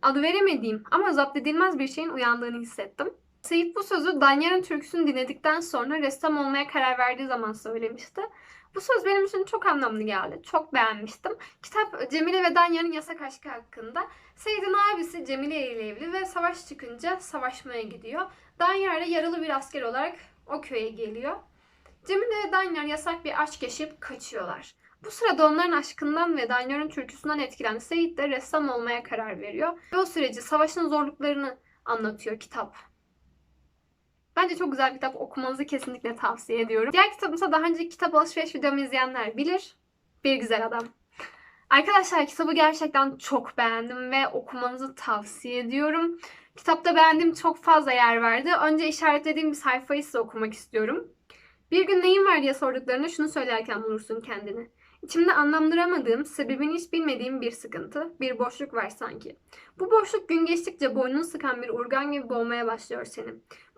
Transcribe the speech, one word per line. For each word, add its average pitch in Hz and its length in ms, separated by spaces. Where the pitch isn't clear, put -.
adı 269 200
veremediğim 302 680
ama 370 220
zapt 285 240
edilmez 311 420
bir 269 100
şeyin 320 200
uyandığını 240 520
hissettim. 233 540
Seyit 339 340
bu 403 60
sözü 339 380
Danyar'ın 311 420
türküsünü 330 440
dinledikten 294 540
sonra 294 380
ressam 294 400
olmaya 277 300
karar 262 300
verdiği 254 280
zaman 233 260
söylemişti. 226 680
Bu 381 60
söz 480 240
benim 392 200
için 392 200
çok 415 220
anlamlı 247 360
geldi. 196 400
Çok 311 320
beğenmiştim. 220 580
Kitap 415 480
Cemile 349 340
ve 339 100
Danyar'ın 339 380
yasak 311 300
aşkı 277 260
hakkında. 233 580
Seyit'in 392 380
abisi 339 320
Cemile 269 460
ile 220 160
evli 277 240
ve 381 120
savaş 349 440
çıkınca 285 520
savaşmaya 254 600
gidiyor. 220 480
Danyar 370 420
da 349 40
yaralı 339 380
bir 302 140
asker 277 260
olarak 269 340
o 294 140
köye 226 280
geliyor. 226 480
Cemile 415 400
ve - 60
Danyar 349 320
yasak 311 400
bir - 180
aşk - 200
yaşayıp - 380
kaçıyorlar. - 760
Bu 427 60
sırada 320 360
onların 339 260
aşkından 320 640
ve 233 120
Danyar'ın 269 400
türküsünden 302 500
etkilen 226 400
Seyit 339 400
de 285 100
ressam 285 400
olmaya 240 340
karar 220 380
veriyor. 262 380
Ve 359 60
o 381 60
süreci, 254 380
savaşın 311 460
zorluklarını 285 720
anlatıyor 220 560
kitap. - 360
Bence 349 200
çok 311 140
güzel 269 200
bir 269 40
kitap. 262 220
Okumanızı 262 500
kesinlikle 247 500
tavsiye 233 440
ediyorum. 226 320
Diğer 392 200
kitabımsa 339 400
daha 311 100
önce 339 260
kitap 330 260
alışveriş 320 400
videomu 277 260
izleyenler 254 560
bilir. 339 400
Bir 269 120
Güzel 226 300
Adam. 233 160
Arkadaşlar 330 560
kitabı 320 260
gerçekten 302 640
çok - 420
beğendim 240 520
ve 269 180
okumanızı 254 640
tavsiye 233 640
ediyorum. 302 600
Kitapta 339 400
beğendiğim 320 380
çok 320 280
fazla 311 300
yer 233 240
vardı. 233 320
Önce 311 260
işaretlediğim 311 640
bir 294 60
sayfayı 277 480
size 254 140
okumak 220 340
istiyorum. 226 560
"Bir 349 160
gün 370 160
neyin 381 220
var?" 330 180
diye 269 120
sorduklarında 262 540
şunu 311 200
söylerken 226 540
bulursun 220 380
kendini. 220 500
"İçimde 339 320
anlamlandıramadığım, 311 920
sebebini 285 500
hiç - 180
bilmediğim 262 480
bir 233 100
sıkıntı, 285 680
bir 254 180
boşluk 247 360
var 208 140
sanki. - 480
Bu 370 120
boşluk 427 380
gün 330 180
geçtikçe 339 480
boynunu 269 300
sıkan 262 380
bir 247 60
urgan 247 440
gibi 262 160
boğmaya 233 380
başlıyor 226 380
seni. 226 300